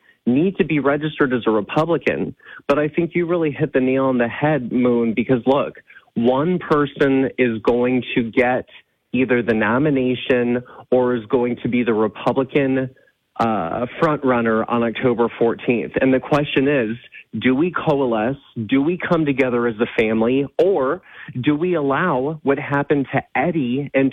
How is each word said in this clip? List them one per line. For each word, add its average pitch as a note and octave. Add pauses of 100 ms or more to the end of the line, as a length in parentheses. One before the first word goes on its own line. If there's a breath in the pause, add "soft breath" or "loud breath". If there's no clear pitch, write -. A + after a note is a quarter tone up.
(260 soft breath)
need D#3+
to F#3
be D3+
registered D3
as A#2+
a A2+
Republican. A#2+ (320 loud breath)
But C#3+
I D3+
think E3+
you F3
really E3
hit C#3
the C3
nail C3
on C3
the A#2
head, C#3
Moon, A#2+
because A#2+
look, C3+ (380 loud breath)
one C#3
person C#3
is A#2
going B2 (140)
to B2
get B2 (460)
either B2
the A2+
nomination B2 (280 loud breath)
or B2
is A2+
going B2
to B2
be A#2+
the A2+
Republican, C3 (460 soft breath)
uh, A2 (140)
front D3+
runner A#2
on A#2
October A#2 (100)
fourteenth. A#2
And C3
the B2+
question D3
is, A#2+ (420 loud breath)
do B2+
we E3+
coalesce? C3 (300)
Do C3+
we E3+
come D#3+
together B2+
as A2
a A#2 (120)
family? A2+ (160)
Or E3+ (400 loud breath)
do D3+
we F3
allow D3
what C#3
happened C#3
to C3+ (120)
Eddie C#3
in C3+